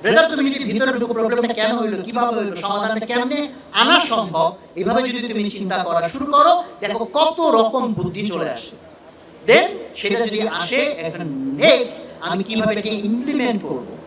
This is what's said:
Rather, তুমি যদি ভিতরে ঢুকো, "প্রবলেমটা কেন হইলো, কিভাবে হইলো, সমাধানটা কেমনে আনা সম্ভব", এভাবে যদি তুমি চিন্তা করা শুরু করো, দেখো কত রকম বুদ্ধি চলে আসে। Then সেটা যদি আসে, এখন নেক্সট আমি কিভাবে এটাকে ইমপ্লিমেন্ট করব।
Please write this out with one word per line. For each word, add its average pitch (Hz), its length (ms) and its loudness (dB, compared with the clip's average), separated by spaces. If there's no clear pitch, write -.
Rather, 220 320 4
তুমি 277 160 2
যদি 277 120 -6
ভিতরে 254 360 0
ঢুকো, 233 140 -2
"প্রবলেমটা 226 400 0
কেন 220 240 0
হইলো, 214 240 -2
কিভাবে 233 380 0
হইলো, 202 160 -4
সমাধানটা 208 500 -2
কেমনে 254 420 -2
আনা 277 280 4
সম্ভব", 175 560 0
এভাবে 233 340 0
যদি 240 240 -6
তুমি 208 160 0
চিন্তা 190 280 -4
করা 170 320 0
শুরু 269 160 -6
করো, 302 380 4
দেখো 208 320 -4
কত 320 260 2
রকম 240 540 2
বুদ্ধি 180 340 -4
চলে 175 220 -4
আসে। - 260 -12
Then 330 220 6
সেটা 208 300 -2
যদি 214 220 -2
আসে, - 280 -2
এখন 143 840 -4
নেক্সট 247 440 4
আমি 175 220 -2
কিভাবে 220 300 0
এটাকে 208 160 -2
ইমপ্লিমেন্ট 240 720 -2
করব। 131 240 -6